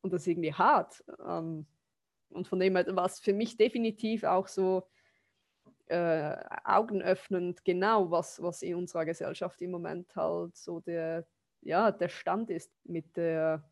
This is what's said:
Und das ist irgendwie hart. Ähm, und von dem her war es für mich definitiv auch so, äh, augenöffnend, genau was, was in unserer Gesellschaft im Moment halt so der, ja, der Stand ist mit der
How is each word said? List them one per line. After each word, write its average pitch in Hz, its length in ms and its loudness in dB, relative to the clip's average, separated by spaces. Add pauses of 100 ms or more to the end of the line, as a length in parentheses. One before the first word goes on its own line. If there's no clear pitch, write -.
Und 175 120 -4
das 175 100 -4
ist - 40 -2
irgendwie 165 260 0
hart. 214 500 2 (220)
Ähm, 165 420 -6 (600)
und - 180 -8
von 190 120 -2
dem 190 180 4
her 180 80 4 (100)
war 180 120 2
es - 120 -4
für 196 140 2
mich 226 240 -2
definitiv 226 680 2
auch 185 240 2
so, 185 400 0 (1000)
äh, 160 480 0 (300)
augenöffnend, 185 1000 0
genau 190 460 4
was, - 300 -2
was 170 200 -6
in 175 140 -4
unserer 170 300 -4
Gesellschaft 170 560 -6
im 180 100 -6
Moment 170 440 -8
halt 170 400 -2
so 170 240 -10
der, 165 460 -6 (360)
ja, 196 300 4
der 180 180 -2
Stand 196 400 -2
ist 165 220 -6 (120)
mit 170 340 -8
der 160 540 0